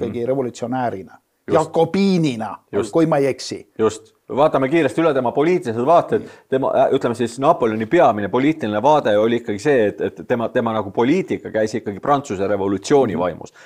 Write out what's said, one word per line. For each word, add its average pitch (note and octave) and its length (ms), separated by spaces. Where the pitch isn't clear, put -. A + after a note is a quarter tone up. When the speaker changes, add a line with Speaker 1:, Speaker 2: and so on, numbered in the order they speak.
Speaker 1:
ikkagi A#2 240
revolutsionäärina. B2 920
Speaker 2:
Just. - 60
Speaker 1:
Jakobiinina, E3 880
Speaker 2:
Just. G2+ 180
Speaker 1:
kui E3 140
ma D#3 120
ei C#3 100
eksi. - 400
Speaker 2:
Just. - 360
Vaatame C3+ 400
kiiresti D#3+ 340
üle D#3+ 100
tema B2+ 180
poliitilised C#3 540
vaated. D#3 380
Tema, C3 240
äh, A2+ 140
ütleme B2+ 160
siis, A#2 260
Napoleoni A2+ 460
peamine A2 420
poliitiline A#2+ 540
vaade C#3 360
oli A#2 200
ikkagi G#2+ 240
see, C3+ 260
et, F2+ 140
et F2 260
tema, A#2 220
tema A2+ 240
nagu G2+ 180
poliitika A#2+ 600
käis G#2+ 240
ikkagi G2+ 260
Prantsuse A2 460
revolutsiooni G2+ 680
Speaker 1:
Mhm. E2 80
Speaker 2:
vaimus. - 320